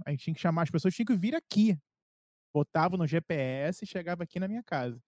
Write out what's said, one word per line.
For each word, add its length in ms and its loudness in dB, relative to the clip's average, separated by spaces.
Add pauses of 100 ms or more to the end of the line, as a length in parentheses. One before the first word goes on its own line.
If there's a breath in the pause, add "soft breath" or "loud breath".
A 60 -2
gente 100 -4
tinha 120 -4
que 60 -8
chamar 220 2
as 80 0
pessoas, 240 0
tinha 100 -2
que 120 2
vir 180 0
aqui. 420 4 (800)
Botava 420 2
no 80 0
G 160 0
P 140 -4
S 500 -2
e 40 -12
chegava 340 -6
aqui 160 -8
na 80 -2
minha 160 -6
casa. 460 -6